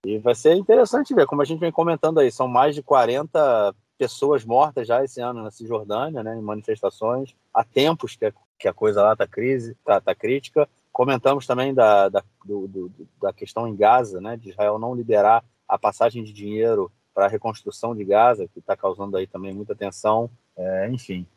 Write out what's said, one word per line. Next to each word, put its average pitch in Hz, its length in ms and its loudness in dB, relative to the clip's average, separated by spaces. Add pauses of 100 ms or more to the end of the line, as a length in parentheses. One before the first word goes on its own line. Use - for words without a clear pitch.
E 104 120 -4
vai 113 160 2
ser 156 220 4
interessante 240 580 2
ver, 214 140 4
como - 140 -2
a 139 40 4
gente 160 140 -6
vem 165 120 -2
comentando 160 480 0
aí, 131 120 4
são 131 160 -4
mais 127 260 2
de 143 80 -8
quarenta 127 920 0 (240)
pessoas 139 440 -2
mortas 127 440 0
já 117 160 2
esse 131 180 -8
ano 120 220 -8
na 107 80 -12
Cisjordânia, 113 720 -6
né, 113 120 -8
em 113 60 -10
manifestações. 107 920 -6 (180)
Há 113 100 2
tempos 143 520 -2
que - 100 -6
a, 104 80 -2 (240)
que - 100 -4
a 92 60 0
coisa 104 300 0
lá 107 120 4
tá 101 120 -4
crise, 117 580 -6
tá, 98 160 2
tá 95 140 -2
crítica. 135 520 -2 (240)
Comentamos 135 540 0
também 131 260 -2
da, 107 380 6
da, 98 140 -2 (200)
do, 98 240 -10
do, 95 240 -12 (300)
da 98 100 -4
questão - 360 -10
em 110 80 -8
Gaza, 107 440 2
né, 107 160 -10
de 113 140 -20
Israel 104 300 -2
não 120 160 -8
liberar 113 500 2 (220)
a - 100 -2
passagem 113 460 -2
de 107 100 -18
dinheiro 104 580 -2 (220)
pra 98 140 2
reconstrução 110 680 -6
de 107 80 -10
Gaza, 104 440 2
que - 120 -20
tá 98 160 -6
causando 98 420 -6
aí 95 100 -4
também 95 260 -12
muita 104 220 -10
tensão. 110 560 -2 (260)
É, 95 320 -4
enfim. 95 480 -10